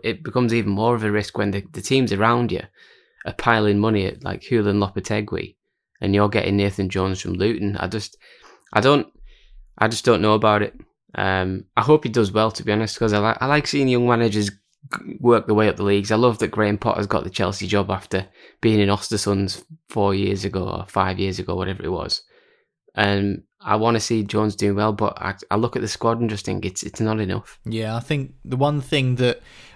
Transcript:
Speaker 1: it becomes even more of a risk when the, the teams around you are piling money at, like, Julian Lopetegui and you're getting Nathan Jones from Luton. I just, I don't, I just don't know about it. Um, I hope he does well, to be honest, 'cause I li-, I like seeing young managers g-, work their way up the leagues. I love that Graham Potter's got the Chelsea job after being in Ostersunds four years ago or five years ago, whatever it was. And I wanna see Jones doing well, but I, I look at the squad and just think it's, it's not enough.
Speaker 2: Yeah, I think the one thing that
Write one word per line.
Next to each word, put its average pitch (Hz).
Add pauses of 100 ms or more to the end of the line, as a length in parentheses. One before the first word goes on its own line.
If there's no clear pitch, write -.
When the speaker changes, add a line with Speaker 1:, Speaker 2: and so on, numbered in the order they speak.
Speaker 1:
it -
becomes 117
even 101
more 110
of 110
a 104
risk 104
when 104
the, 98
the 98
teams 127
around 113
you 78 (640)
are -
piling 107
money 104
at, 98
like, 92
Julian 104
Lopetegui 101 (440)
and 98
you're 104
getting 101
Nathan 101
Jones 95
from 92
Luton. 101
I 90
just, 104 (560)
I 113
don't, 135 (720)
I 110
just 113
don't 110
know 107
about 107
it. - (400)
Um, 95 (120)
I 117
hope 151
he 123
does 110
well, 110
to -
be -
honest, 107
'cause 110
I 104
li-, 110
I 131
like 147
seeing 139
young 123
managers 107
g-, -
work 120
their 107
way 107
up -
the 104
leagues. 101
I 110
love 117
that -
Graham 104
Potter's 107
got 98
the -
Chelsea 92
job 98
after 95 (320)
being 110
in 101
Ostersunds 98 (240)
four 101
years 98
ago 95
or 90
five 92
years 95
ago, 90
whatever 95
it 85
was. - (720)
And 101 (180)
I 107
wanna 113
see 113
Jones 107
doing 101
well, 107
but 104
I, 95 (160)
I 101
look 117
at 113
the 110
squad 117
and 117
just 101
think 98
it's, 92
it's -
not 110
enough. 98
Speaker 2:
Yeah, 110
I 117
think 135 (120)
the 127
one 143
thing 131
that 123 (360)